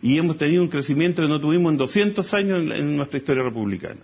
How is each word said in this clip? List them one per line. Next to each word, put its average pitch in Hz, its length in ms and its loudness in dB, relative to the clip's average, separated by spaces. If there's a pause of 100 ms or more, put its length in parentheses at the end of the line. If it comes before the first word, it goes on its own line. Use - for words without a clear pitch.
Y 131 160 4
hemos 165 180 0
tenido 165 260 2
un 170 60 0
crecimiento 160 540 0
que 156 60 2
no 151 120 0
tuvimos 160 320 2
en 143 60 0
doscientos 202 560 0
años 190 280 0
en, 156 100 -2
en 147 240 -2
nuestra 143 220 -4
historia 131 260 0
republicana. 107 600 -4